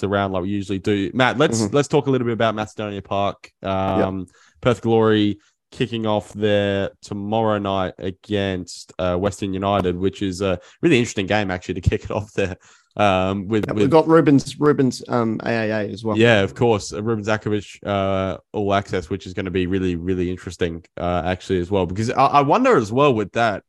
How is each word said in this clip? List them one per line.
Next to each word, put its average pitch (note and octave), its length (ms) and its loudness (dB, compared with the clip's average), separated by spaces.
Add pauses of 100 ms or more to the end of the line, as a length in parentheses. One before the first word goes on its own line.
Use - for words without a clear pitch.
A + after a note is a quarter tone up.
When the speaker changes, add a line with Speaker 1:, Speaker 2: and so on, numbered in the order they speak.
Speaker 1:
of G2 60 -2
the G2 40 0
round G2 200 2
like F#2 100 -2
we F#2+ 60 -4
usually G2+ 280 -4
do. G2 360 0
Matt, A#2 240 2
let's, A#2+ 240 2
Speaker 2:
Mm-hmm. G#2 140 0
Speaker 1:
let's C#3+ 120 2
talk C#3+ 200 0
a C#3 40 0
little B2 140 0
bit A#2 80 -2
about A2+ 200 0
Macedonia G#2 480 -8
Park. G2+ 500 -4 (120)
Speaker 2:
Yep. F#2+ 80 -4
Speaker 1:
Um, F#2+ 560 -2 (340)
Perth A#2+ 200 0
Glory A2 580 4 (320)
kicking A2+ 340 -4
off G#2+ 280 -2
there G2+ 580 0 (100)
tomorrow G#2+ 560 -2
night G2 400 -2
against, F#2+ 1000 -6
uh, F2+ 160 0
Western G2 380 -4
United, F#2+ 440 0
which F#2+ 240 -2
is F#2+ 200 -4
a F#2+ 180 -2 (220)
really E3 180 4
interesting A2 260 -2
game, G2+ 240 0
actually, F2+ 260 -4
to F#2 140 -6
kick - 140 -2
it - 80 -12
off G#2+ 220 -6
there. F#2 240 -2 (380)
Um, F#2+ 520 2
with, G#2+ 200 0
Speaker 2:
Yeah, - 60 -6
Speaker 1:
with A2 100 0
Speaker 2:
we've C3+ 80 2
got D#3 160 6
Ruben's, D#3 520 4
Ruben's, C#3 480 0
um, A2+ 380 0
A - 60 -2
A A2 200 -2
A A2 80 -2 (120)
as G#2 120 -12
well. G#2+ 140 -2
Speaker 1:
Yeah, A2 240 6
of G2 140 -2
course. A#2 360 2
Uh, F#2 120 -6
Ruben A2 200 -2
Zakovic, G#2 640 -4
uh, F#2+ 540 -2 (140)
All G2+ 200 -2
Access, G2 340 -2
which G2 200 -8
is F#2 80 -12
gonna F#2+ 160 -4
be F#2 160 0
really, F#2 280 0
really F2+ 360 -2
interesting, F2 520 -6 (160)
uh, F2 240 0
actually, F#2 360 -2
as F2 100 -4
well. G2 160 2
Because G2 240 -4
I, C3 160 4
I C#3+ 160 4
wonder A3+ 340 4
as A2 160 0
well C3+ 220 4
with G#2+ 200 -2
that, A2+ 360 0